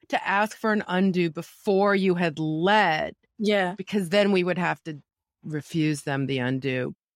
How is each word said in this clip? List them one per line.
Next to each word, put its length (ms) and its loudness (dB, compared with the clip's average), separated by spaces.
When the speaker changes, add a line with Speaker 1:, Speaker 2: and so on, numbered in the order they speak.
Speaker 1:
to 180 -4
ask 280 0
for 160 -2
an 160 -2
undo 420 2
before 640 0
you 200 2
had 240 0
led. 760 2
Speaker 2:
Yeah. 380 0
Speaker 1:
Because 340 -4
then 220 4
we 120 2
would 140 -2
have 260 -2
to 140 -12
refuse 580 -2
them 240 -2
the 120 -2
undo. 560 -2